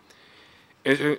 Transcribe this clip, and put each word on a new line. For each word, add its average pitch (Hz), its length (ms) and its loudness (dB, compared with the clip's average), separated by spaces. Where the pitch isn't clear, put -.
En 143 340 0